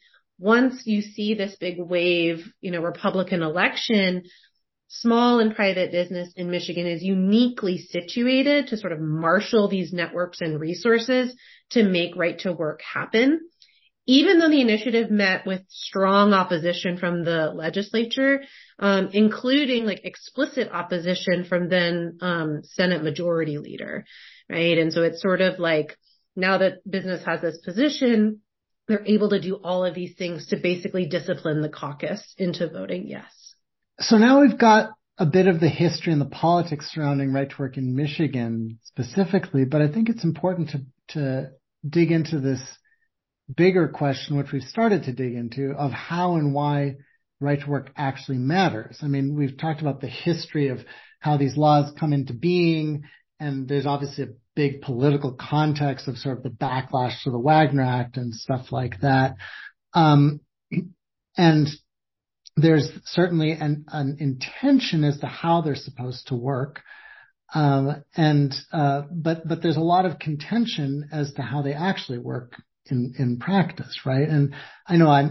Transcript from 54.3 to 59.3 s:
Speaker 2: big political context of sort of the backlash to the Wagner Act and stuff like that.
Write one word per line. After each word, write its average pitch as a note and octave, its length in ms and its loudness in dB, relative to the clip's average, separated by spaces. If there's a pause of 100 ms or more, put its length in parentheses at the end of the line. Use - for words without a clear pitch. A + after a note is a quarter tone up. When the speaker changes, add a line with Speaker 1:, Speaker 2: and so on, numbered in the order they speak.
Speaker 2:
big C#3 260 -2
political C#3 520 0
context D3 720 -2
of A#2 100 -6
sort C3 200 -6
of A2 60 -14
the B2+ 60 -6
backlash B2+ 720 -4
to C3+ 80 -4
the A#2+ 80 -4
Wagner C#3+ 440 4
Act B2 340 -2
and A#2+ 160 -6
stuff - 380 -6
like B2 300 -6
that. C3+ 340 2 (580)